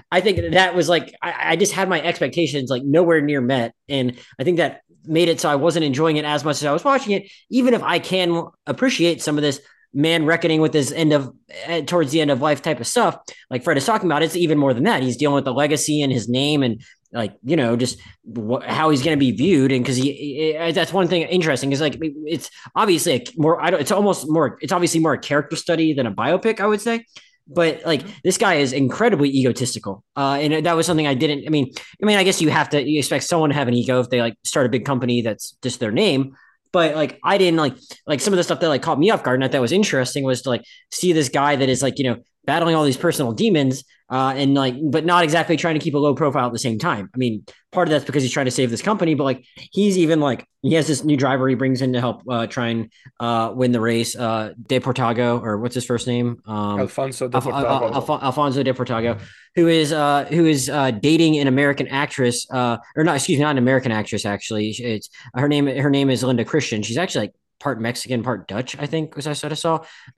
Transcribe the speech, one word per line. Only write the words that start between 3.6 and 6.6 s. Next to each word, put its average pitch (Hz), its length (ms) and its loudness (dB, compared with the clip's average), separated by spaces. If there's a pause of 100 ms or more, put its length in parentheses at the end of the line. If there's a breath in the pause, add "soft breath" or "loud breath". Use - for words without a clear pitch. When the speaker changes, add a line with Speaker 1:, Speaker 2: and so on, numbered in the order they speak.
Speaker 1:
And 127 320 -2 (200 loud breath)
I 135 40 -6
think 170 140 2
that 143 240 -2 (240)
made 165 240 2
it 160 100 0
so 165 100 0
I 147 60 2
wasn't 156 300 0
enjoying 151 320 0
it 151 80 -2
as 147 180 -2
much 147 140 -2
as 147 80 -6